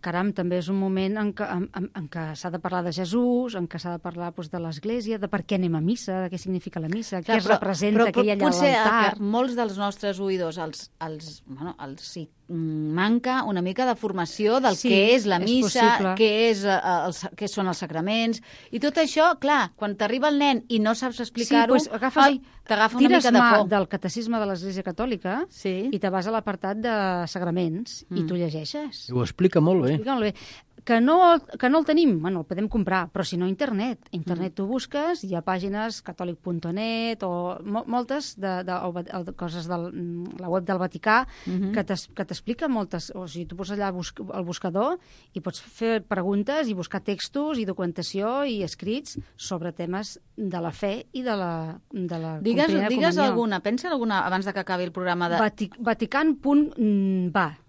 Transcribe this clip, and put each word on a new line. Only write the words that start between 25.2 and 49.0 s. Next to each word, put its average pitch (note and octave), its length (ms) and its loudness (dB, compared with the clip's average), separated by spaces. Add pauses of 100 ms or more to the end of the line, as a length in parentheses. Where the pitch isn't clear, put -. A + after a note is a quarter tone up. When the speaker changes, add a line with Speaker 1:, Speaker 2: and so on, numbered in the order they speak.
Speaker 2:
Sí. F#3+ 420 -4
Speaker 1:
i G3+ 60 -2
te G3 120 0
vas F#3 160 -2
a A3 40 -2
l'apartat G#3 480 -4
de G3 500 0
sagraments F3 840 -2
i F3 120 -2
Speaker 2:
Mm. D#3 40 0
Speaker 1:
tu F3+ 100 -2
llegeixes. E3+ 720 -6
Speaker 3:
I B2 40 -8
ho B2 100 0
explica F3+ 380 2
molt F3 200 4
Speaker 1:
Ho C3 40 2
Speaker 3:
bé. C3 100 4
Speaker 1:
explica A3 200 -2
molt A3+ 100 0
bé. G#3 100 -2 (500)
Que A#3 160 4
no, E4+ 380 8 (200)
que B3+ 120 2
no D#4 80 6
el D4+ 80 2
tenim, D4+ 340 4
bueno, F3+ 200 -2
el D3+ 60 -6
podem G3 220 -2
comprar, F#3 420 0
però F#3 140 -2
si E3+ 140 -4
no, F3+ 100 2
internet. A3+ 520 -2 (100)
Internet F3 420 -4
Speaker 2:
Mm. - 20 -20
Speaker 1:
tu G3 120 -4
busques, C#4+ 580 -2
hi F#3+ 100 -4
ha E3+ 80 -2
pàgines, G3 600 -4
catòlic E3+ 400 -8
punt F3 180 -4 (140)
net, A3+ 480 -4
o F3 420 -4
mo-, G#3 220 -4
moltes B3 500 -4
de, F#3 280 -4
de, F#3 100 -4
o F3+ 180 -4
va-, E3+ 120 -6 (100)
o F3+ 100 -6
de F#3+ 80 -10
coses E3+ 340 -8
del, E3+ 280 -4
mm, F3 460 -8
la F3+ 80 -8
web F3+ 180 0
del G3 120 0
Vaticà, G#3+ 480 0 (200)
Speaker 2:
Mhm. F#3+ 260 -2
Speaker 1:
que G#3+ 120 0
t'es-, - 280 -6
que F#3+ 140 -6
t'explica A#3 420 -6
moltes, G3 460 -4
o F#3 120 -10
sigui, E3 200 -10
tu E3+ 100 -12
poses G3 220 -6
allà G3 140 -2
bus-, F3+ 200 -8 (220)
el F#3+ 100 -6
buscador G3 540 -2 (340)
i F3+ 80 -8
pots - 220 -10
fer A3+ 400 -2
preguntes G#3 640 -2
i G#3+ 60 -2
buscar F3+ 260 -6
textos C#4 580 -4
i A3 60 -2
documentació F#3+ 800 -4
i A3 180 -4
escrits G#3 560 -6 (180)